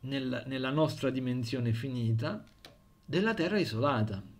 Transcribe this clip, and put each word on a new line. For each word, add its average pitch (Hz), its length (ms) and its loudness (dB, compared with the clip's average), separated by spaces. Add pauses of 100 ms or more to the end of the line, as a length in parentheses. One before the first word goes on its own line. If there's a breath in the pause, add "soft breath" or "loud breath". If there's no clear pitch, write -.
nel, 131 400 -4
nella 131 240 -2
nostra 143 400 2
dimensione 123 640 0
finita 120 720 0 (580)
della 196 300 2
terra 180 240 2
isolata 110 640 2 (180)